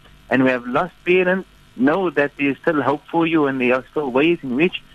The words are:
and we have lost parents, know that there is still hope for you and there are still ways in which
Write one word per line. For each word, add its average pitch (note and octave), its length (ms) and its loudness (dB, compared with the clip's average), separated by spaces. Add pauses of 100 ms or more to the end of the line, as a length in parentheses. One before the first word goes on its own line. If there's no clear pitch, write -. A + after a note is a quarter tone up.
(280)
and C3 160 2
we C3 60 2
have B2 160 -4
lost D3+ 260 -2 (140)
parents, F3+ 420 0 (260)
know D#3+ 360 0
that C#3+ 260 -2
there C#3+ 140 -2
is C3 80 -4
still D#3 240 0
hope C#3 280 -2
for E3 160 0
you D#3+ 200 2
and C3+ 120 -2
there B2 180 2
are B2+ 140 -4
still D3 200 -4
ways D#3+ 320 2
in B2 140 -4
which E3+ 260 -2 (120)